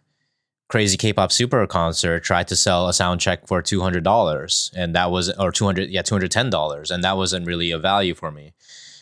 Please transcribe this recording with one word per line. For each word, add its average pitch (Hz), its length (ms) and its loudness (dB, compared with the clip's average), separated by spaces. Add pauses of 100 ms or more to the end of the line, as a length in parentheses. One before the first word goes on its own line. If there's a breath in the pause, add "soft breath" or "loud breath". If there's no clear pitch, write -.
(680)
Crazy 104 280 2
K-Pop 101 360 2
Super 123 340 2
Concert 85 540 0
tried 90 260 2
to - 80 -4
sell 90 320 2
a 90 80 0
sound 90 260 0
check 90 280 -2
for 92 120 0
two 95 200 -2
hundred 90 240 -2
dollars, 87 720 0
and 85 180 -4
that 90 160 2
was, 90 260 0
or 95 140 2
two - 140 -2
hundred, 95 260 0
yeah, 92 120 -2
two - 120 -2
hundred 92 160 0
ten 123 180 0
dollars, 76 440 -2
and 90 100 -2
that 95 140 2
wasn't 92 280 -2
really 85 280 -2
a 82 80 -4
value 92 340 0
for 82 160 -8
me. 73 220 -18 (500 loud breath)